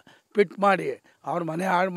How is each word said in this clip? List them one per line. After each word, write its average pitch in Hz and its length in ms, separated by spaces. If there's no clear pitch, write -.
ಪಿಟ್ 202 280
ಮಾಡಿ 180 240
ಅವ್ರ 170 120
ಮನೆ 170 220
ಹಾಳು 185 240